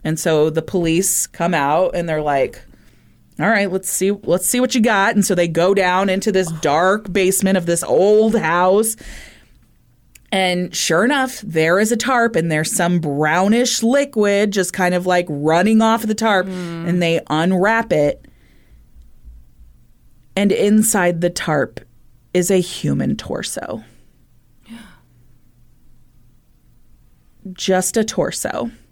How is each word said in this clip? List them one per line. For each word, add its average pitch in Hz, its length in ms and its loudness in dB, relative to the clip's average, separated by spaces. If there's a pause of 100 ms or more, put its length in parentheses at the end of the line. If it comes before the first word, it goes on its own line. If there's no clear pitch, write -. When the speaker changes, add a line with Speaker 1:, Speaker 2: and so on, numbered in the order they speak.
Speaker 1:
And 160 160 -4
so 156 320 2
the 160 100 -2
police 170 640 -2
come 175 280 -4
out, 156 420 0
and 170 140 -4
they're 156 120 -2
like, 143 400 -2 (760)
"All 160 100 0
right, 202 220 0
let's 185 180 -4
see, 196 220 0 (120)
let's 180 240 0
see 247 120 0
what 254 160 0
you 240 60 2
got." 214 340 2
And 202 100 4
so 202 100 -2
they 175 120 2
go 165 260 2
down 190 360 2
into 190 220 -2
this 185 200 0 (100)
dark 185 520 0
basement 190 440 2
of 170 80 -2
this 170 180 -2
old 214 520 4
house. 185 600 2 (1400)
And 180 440 -2
sure 175 300 0
enough, 262 360 -2
there 165 380 0
is 220 120 2
a 240 60 2
tarp, 233 380 0
and 165 160 0
there's 156 240 -2
some 175 240 0
brownish 165 840 0
liquid 214 680 2
just 190 220 -2
kind 180 200 0
of, 180 120 -2
like, 180 240 2
running 165 520 2
off 226 240 2
the 214 100 -2
tarp. 202 320 0
Speaker 2:
Mm. 170 400 -8
Speaker 1:
And 175 140 0
they 165 280 0
unwrap 190 640 0
it. 147 320 0 (2000)
And 196 160 2
inside 196 680 2
the 175 80 0
tarp 151 500 -2 (540)
is 180 180 0
a 185 60 4
human 170 580 -2
torso. - 680 -10 (840)
Speaker 2:
<gasps> 226 40 -18 (2750)
Speaker 1:
Just 185 440 -2
a 214 60 2
torso. - 680 -6 (220)